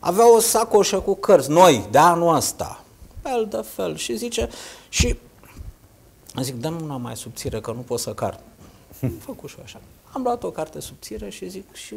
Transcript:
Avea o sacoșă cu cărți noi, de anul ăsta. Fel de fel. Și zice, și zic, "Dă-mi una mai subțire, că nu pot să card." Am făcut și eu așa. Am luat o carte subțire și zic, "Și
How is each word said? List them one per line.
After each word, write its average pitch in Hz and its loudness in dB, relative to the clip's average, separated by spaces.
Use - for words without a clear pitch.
Avea 226 8
o 226 6
sacoșă 214 2
cu 196 -2
cărți 151 4
noi, 156 6
de 110 4
anul 170 4
ăsta. - -4
Fel 240 -4
de 220 -8
fel. 170 -6
Și 226 -6
zice, 226 -6
și - -2
zic, 127 -8
"Dă-mi 160 -6
una 147 -8
mai 120 -10
subțire, 117 -10
că 113 -8
nu 117 -10
pot 120 -6
să - -8
card." - -6
Am 131 -2
făcut - -16
și - -18
eu - -20
așa. - -20
Am 269 -8
luat 240 -4
o 180 -6
carte 156 -10
subțire - -14
și 190 -14
zic, 190 -18
"Și - -18